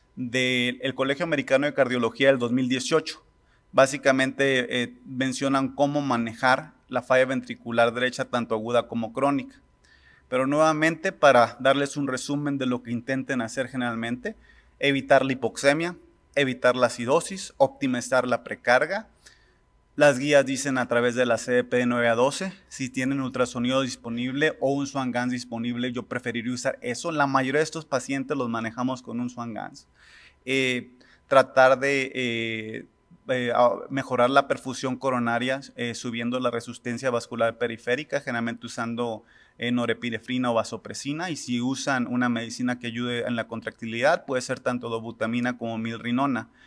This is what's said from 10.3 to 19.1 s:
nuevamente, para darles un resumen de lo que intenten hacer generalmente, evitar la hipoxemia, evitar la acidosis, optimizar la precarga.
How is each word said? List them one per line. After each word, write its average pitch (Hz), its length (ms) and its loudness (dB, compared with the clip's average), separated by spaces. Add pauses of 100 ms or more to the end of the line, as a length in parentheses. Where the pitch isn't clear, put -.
nuevamente, 156 640 2
para 123 480 6
darles 139 360 2
un 143 120 -2
resumen 143 500 -4
de 131 80 -2
lo 123 180 -4
que 117 80 -8
intenten 127 500 -4
hacer 120 280 -6
generalmente, 123 640 -6 (440)
evitar 135 440 4
la 135 100 0
hipoxemia, 143 600 0 (400)
evitar 127 400 2
la 123 120 4
acidosis, 156 720 -2
optimizar 127 720 0
la 120 160 -2
precarga. 147 640 0 (880)